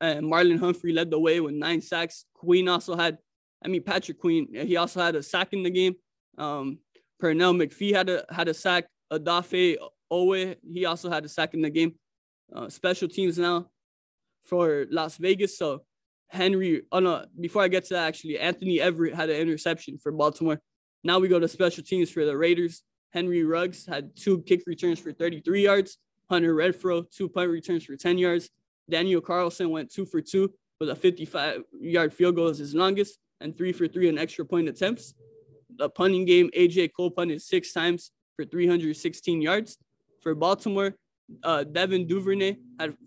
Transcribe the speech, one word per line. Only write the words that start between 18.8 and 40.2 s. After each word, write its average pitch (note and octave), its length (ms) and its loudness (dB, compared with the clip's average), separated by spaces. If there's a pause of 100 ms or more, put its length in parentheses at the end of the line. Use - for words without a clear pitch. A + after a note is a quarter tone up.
Everett E3 320 0
had D#3+ 160 -2
an D#3 60 0
interception D#3+ 640 -4
for D3 120 -4
Baltimore. D3+ 480 0 (440)
Now F3+ 160 2
we F#3 80 4
go F3+ 120 4
to E3 80 2
special F3 360 0
teams F3 260 0
for D#3 160 -2
the D3 100 0
Raiders. E3+ 460 2 (300)
Henry F3 320 0
Ruggs E3+ 420 -2
had D3+ 300 -10
two F#3 260 0
kick F3 240 2
returns E3+ 320 -2
for D#3 140 -12
thirty-three E3+ 500 -2
yards. G3 380 2 (280)
Hunter E3+ 280 2
Renfrow, F3 560 0
two F#3+ 180 -6
punt F3+ 220 -2
returns E3+ 340 -4
for C#3 100 -12
ten F3 220 0
yards. F3 320 0 (400)
Daniel E3+ 320 2
Carlson F3 480 -2
went D#3 240 -6
two F#3+ 140 -6
for E3 140 -2
two F#3+ 300 0 (280)
with D#3 100 -2
a D3 60 -4
fifty-five D#3 640 0 (180)
yard E3 320 0
field F3+ 240 2
goal E3+ 120 2
as D3+ 100 -2
his C#3+ 160 -8
longest, G3 460 0 (220)
and D#3 140 -10
three F#3 160 -2
for F3 160 -2
three D#3+ 220 2
in D#3 80 0
extra D#3+ 260 -6
point E3 240 0
attempts. G3 460 -4 (640)
The D3 100 0
punting F#3 380 2
game, F3 280 8
A F3+ 140 6
J F3 200 2
Cole F3+ 240 -4
punted F3 320 -4
six F3+ 300 -2
times F3 360 -2 (260)
for D3+ 80 -8
three F3 240 0
hundred E3 300 0
sixteen E3 420 -4
yards. F#3+ 380 -2 (440)